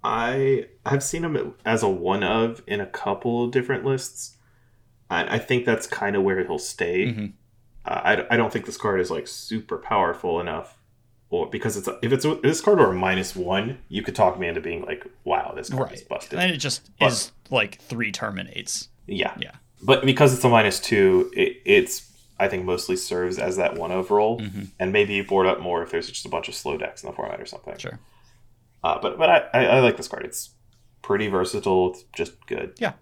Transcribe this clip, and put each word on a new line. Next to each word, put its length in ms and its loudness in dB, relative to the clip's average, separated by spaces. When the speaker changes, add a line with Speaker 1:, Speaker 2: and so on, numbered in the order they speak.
Speaker 1:
I 600 2
have 160 2
seen 220 -4
him 300 -2
as 160 2
a 80 2
one 340 0
of 440 0
in 140 -2
a 40 -4
couple 640 -2
different 380 -2
lists. 500 -4
And 200 -2
I 100 0
think 260 -2
that's 220 0
kinda 320 -2
where 240 2
he'll 160 -4
stay. 460 -2
Speaker 2:
Mm-hmm. 200 -4
Speaker 1:
Uh, 160 -4
I, 40 2
I 40 4
don't 140 2
think 140 -4
this 120 -12
card 220 0
is, 100 0
like, 180 -6
super 500 -8
powerful 600 0
enough, 380 -8
or 200 -2
because 280 -4
it's 100 -6
a, 140 -8
if 100 2
it's 140 2
a, 80 4
if 80 -6
this 200 2
card 180 6
were 120 8
a 20 -2
minus 420 0
one, 420 -2
you 140 -4
could 120 -6
talk 240 4
me 80 -2
into 140 -4
being 240 -8
like, 200 -8
"Wow, 320 -2
this 140 -10
card 220 -4
is 100 -16
Speaker 2:
Right. 80 -20
Speaker 1:
busted." 300 -8
Speaker 2:
And 120 2
it 60 -4
just 420 -6
Speaker 1:
But 120 6
Speaker 2:
is, 200 -6
like, 320 0
three 300 -6
terminates. 760 -8
Speaker 1:
Yeah. 320 -4
Speaker 2:
Yeah. 120 -10
Speaker 1:
But 240 4
because 280 6
it's 100 -4
a 60 8
minus 300 6
two, 540 6
it, 320 0
it's, 440 4
I 100 4
think, 160 -4
mostly 320 -2
serves 420 -2
as 180 -2
that 200 0
one 140 -6
of 200 -2
role, 280 2
Speaker 2:
Mm-hmm. 240 -8
Speaker 1:
and 140 0
maybe 220 4
you 80 0
board 240 4
up 120 2
more 240 -4
if 80 -10
there's 180 -4
just 160 -12
a 40 -12
bunch 200 -6
of 60 -12
slow 220 -6
decks 260 -10
in 60 -12
the 60 -14
format 260 -8
or 40 -14
something. 320 -14
Speaker 2:
Sure. 220 -12
Speaker 1:
Uh, 180 0
but, 160 -4
but 120 4
I, 80 8
I, 120 4
I 140 6
like 180 4
this 120 -10
card. 160 -10
It's 260 -12
pretty 280 -2
versatile. 640 0
It's 120 -16
just 340 -8
good. 320 -8
Speaker 2:
Yeah. 220 -2